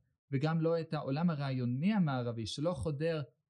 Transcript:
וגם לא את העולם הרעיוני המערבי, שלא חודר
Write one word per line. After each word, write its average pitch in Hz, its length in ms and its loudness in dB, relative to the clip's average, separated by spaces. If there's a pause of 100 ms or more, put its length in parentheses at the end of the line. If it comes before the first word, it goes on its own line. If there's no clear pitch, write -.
(320)
וגם 151 280 2
לא 165 200 2
את 160 140 -6
העולם 147 360 0
הרעיוני 135 640 0
המערבי, 123 540 0
שלא 160 280 -2
חודר 156 480 -2 (260)